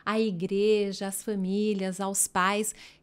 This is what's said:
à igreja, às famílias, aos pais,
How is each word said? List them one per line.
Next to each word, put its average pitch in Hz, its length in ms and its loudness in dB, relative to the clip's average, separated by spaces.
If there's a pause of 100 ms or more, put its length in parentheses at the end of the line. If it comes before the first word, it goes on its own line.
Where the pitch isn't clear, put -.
à 220 160 0
igreja, 196 840 2
às 196 160 -6
famílias, 196 800 -2
aos 196 260 0
pais, 202 460 0 (300)